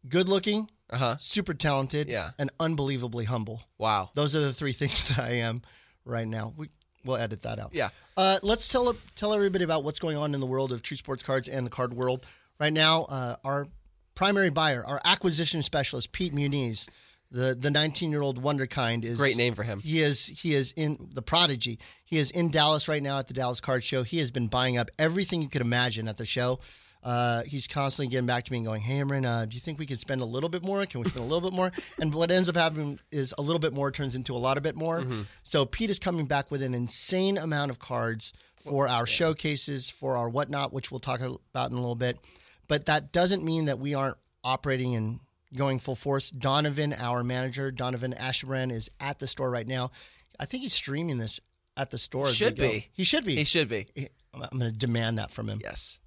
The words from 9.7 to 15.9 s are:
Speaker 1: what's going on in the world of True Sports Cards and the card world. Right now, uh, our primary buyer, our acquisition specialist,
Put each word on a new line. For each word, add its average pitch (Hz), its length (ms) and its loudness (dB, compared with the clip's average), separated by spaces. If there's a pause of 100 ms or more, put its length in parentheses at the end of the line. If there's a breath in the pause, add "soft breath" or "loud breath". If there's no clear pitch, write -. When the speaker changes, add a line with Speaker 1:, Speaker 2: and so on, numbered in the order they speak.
Speaker 1:
what's 151 160 -4
going 156 180 -2
on 147 180 0
in 139 60 -2
the 131 60 -2
world 131 260 -2
of 120 100 -6
True - 140 -4
Sports 135 260 -8
Cards 131 260 -2
and 131 180 -4
the 120 40 -6
card 123 240 -4
world. 127 300 -2 (360 loud breath)
Right 151 120 2
now, 156 320 6
uh, 127 400 -4
our 139 220 0 (480)
primary 196 360 4
buyer, 147 360 2
our 139 180 -2
acquisition 170 580 4
specialist, 135 500 -2